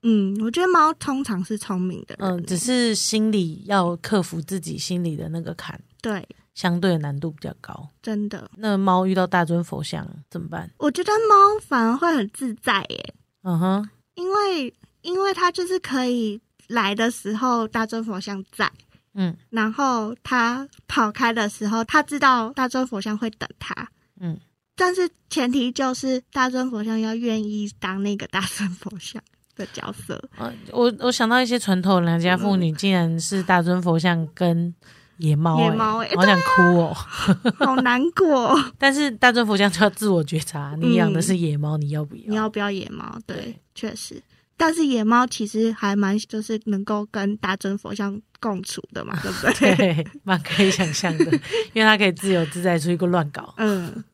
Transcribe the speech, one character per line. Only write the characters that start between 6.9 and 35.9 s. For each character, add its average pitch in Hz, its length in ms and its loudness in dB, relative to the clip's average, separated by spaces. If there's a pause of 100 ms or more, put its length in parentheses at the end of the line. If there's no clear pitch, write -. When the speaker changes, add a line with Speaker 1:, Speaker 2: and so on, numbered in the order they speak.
Speaker 2:
难 143 200 -4
度 160 100 -6
比 151 120 -10
较 - 200 -10
高。 - 280 -16 (140)
Speaker 1:
真 208 260 -4
的。 208 280 -12
Speaker 2:
那 208 200 0
猫 185 280 4
遇 190 80 2
到 185 140 2
大 180 180 2
尊 170 200 0
佛 151 180 -8
像 156 240 -8 (240)
怎 170 100 -12
么 165 80 -12
办？ 170 300 -12
Speaker 1:
我 294 100 0
觉 349 140 -2
得 359 80 -2 (180)
猫 415 380 8
反 233 220 2
而 233 80 2
会 330 180 2
很 214 160 0
自 247 240 -6
在 208 360 -2
耶。 - 240 -12 (280)
Speaker 2:
嗯 180 160 0
哼。 190 300 0 (260)
Speaker 1:
因 359 160 -4
为， 381 420 0 (300)
因 359 180 -2
为 392 140 0
它 359 160 0
就 349 160 -4
是 370 140 -2
可 254 260 -2
以 226 340 -2 (280)
来 208 260 0
的 226 160 0
时 214 240 -6
候 233 320 0
大 220 180 -2
尊 226 200 -6
佛 208 160 -6
像 196 320 -10
在。 - 180 -2 (440)
Speaker 2:
嗯。 185 220 -2 (140)
Speaker 1:
然 220 220 -2
后 240 500 -2
它 247 460 -2 (180)
跑 220 240 0
开 233 220 0
的 226 160 0
时 - 180 -6
候， 226 160 0
它 294 180 2
知 294 160 -4
道 247 340 4
大 262 180 -2
尊 254 180 -2
佛 214 140 -6
像 214 180 -4
会 226 120 -4
等 - 180 -12 (100)
它。 - 300 -12 (320)
Speaker 2:
嗯。 170 180 -6 (380)
Speaker 1:
但 359 180 2
是 359 160 0 (180)
前 247 220 0
提 254 220 0
就 262 220 -2
是 254 280 -2 (100)
大 254 160 0
尊 254 220 -2
佛 214 140 -6
像 220 160 -2
要 220 120 -2
愿 226 300 -2
意 208 260 -6 (120)
当 190 240 -4
那 202 120 -2
个 202 120 -8
大 190 140 -2
尊 196 280 -4
佛 185 300 -12
像 - 200 -14 (340)
的 196 180 -10
角 - 200 -10
色。 - 300 -12 (140)
Speaker 2:
呃， 240 160 -8 (180)
我， 240 300 2
我 247 100 0
想 233 160 0
到 240 140 4
一 254 60 0
些 240 120 0
传 190 220 0
统 185 240 4
良 170 160 2
家 180 160 4
妇 196 200 2
女， 175 140 2
Speaker 1:
嗯。 151 40 -2
Speaker 2:
竟 196 180 0
然 165 260 2
是 190 240 -2
大 180 200 4
尊 180 180 2
佛 170 180 2
像 165 360 2
跟 170 400 0 (420)
野 156 180 2
猫 160 220 2
欸， 226 80 4
Speaker 1:
野 220 60 4
猫 220 300 0